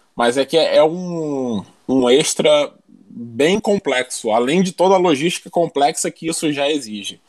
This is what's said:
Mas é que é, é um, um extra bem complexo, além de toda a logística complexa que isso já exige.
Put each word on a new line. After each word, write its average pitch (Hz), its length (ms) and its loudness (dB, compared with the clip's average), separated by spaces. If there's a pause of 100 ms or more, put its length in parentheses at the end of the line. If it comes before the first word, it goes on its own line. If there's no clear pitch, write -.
(140)
Mas 120 220 0
é 135 80 0
que 160 140 0
é, 113 180 2
é 147 80 6
um, 156 800 -4 (240)
um 127 220 2
extra 147 600 2 (400)
bem 131 520 -2
complexo, 131 680 -2
além 123 320 2
de 185 120 -2
toda 185 220 4
a - 20 4
logística 143 520 0
complexa 160 640 -2
que - 160 -10
isso 165 240 -2
já 143 180 -2
exige. 107 600 -8